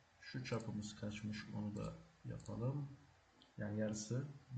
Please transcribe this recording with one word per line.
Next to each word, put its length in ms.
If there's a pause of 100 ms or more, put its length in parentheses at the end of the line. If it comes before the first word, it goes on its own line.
(200)
şu 240
çapımız 520
kaçmış? 580
Onu 220
da 180 (300)
yapalım. 640 (720)
Yani 220
yarısı 440 (340)